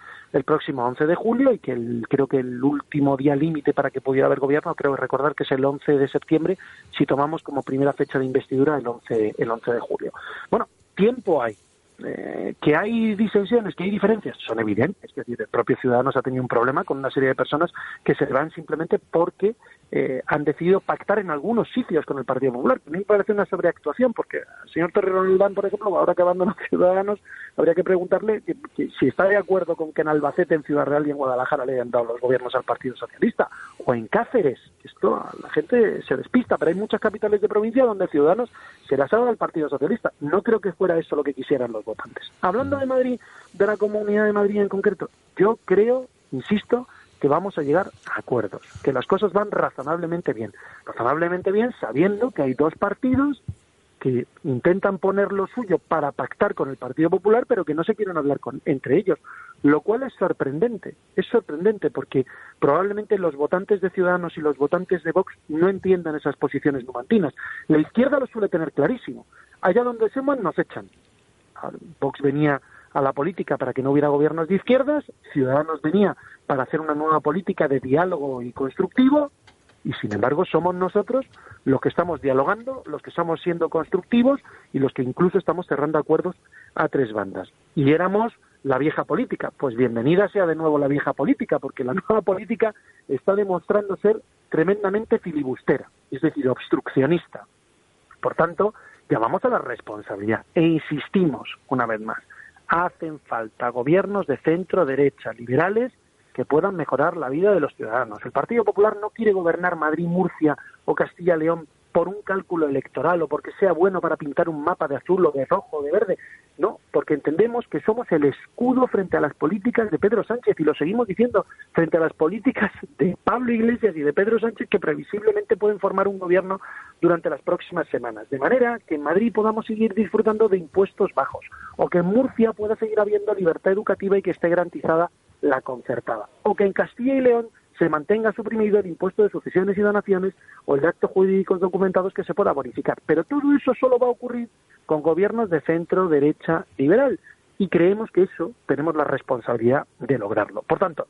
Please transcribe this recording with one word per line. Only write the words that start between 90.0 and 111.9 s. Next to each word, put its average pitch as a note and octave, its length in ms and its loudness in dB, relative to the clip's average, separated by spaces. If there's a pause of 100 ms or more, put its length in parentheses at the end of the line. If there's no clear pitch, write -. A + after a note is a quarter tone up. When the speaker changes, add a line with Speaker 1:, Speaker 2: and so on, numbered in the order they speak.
Speaker 1:
sea G3 180 0
de D#3+ 100 0
nuevo D#3 220 2
la C#3 100 2
vieja C#3+ 240 0
política, F3 460 0
porque - 260 -8
la B2+ 100 -4
nueva G#3 280 0
política G#3 520 -2 (340)
está C#3+ 260 -2
demostrando G3 640 0
ser G#3+ 260 2 (260)
tremendamente G3+ 720 0
filibustera, D3 720 -2 (220)
es C3+ 100 -8
decir, D3 280 0
obstruccionista. - 1000 -2 (720)
Por B2+ 140 -2
tanto, F#3 400 0 (340)
llamamos C3+ 360 0
a B3+ 40 2
la A3 100 0
responsabilidad A2 840 -6 (100)
e E3+ 80 4
insistimos, D#3+ 840 0 (200)
una B2+ 180 0
vez A2 140 -4
más, A2 180 -8 (500)
hacen E3 520 -4
falta A#2 480 -6
gobiernos F3+ 580 0
de C3 120 -2
centro F3 480 0
derecha, C3+ 460 0
liberales, E3 600 -2 (420)
que B2+ 100 -4
puedan F3 320 0
mejorar D3+ 400 0
la C3+ 140 -6
vida F#3+ 240 2
de E3+ 60 2
los C3+ 160 -4
ciudadanos. A2+ 480 -4
El B2+ 80 -12
Partido A#3 300 0
Popular G#3 380 2
no G#3 80 -6
quiere G#3+ 240 0
gobernar F3 440 0
Madrid, D#3 300 -2
Murcia E3+ 480 0 (300)
o D#3 100 0
Castilla F3 420 0
y - 20 -2
León D#3+ 280 -2 (260)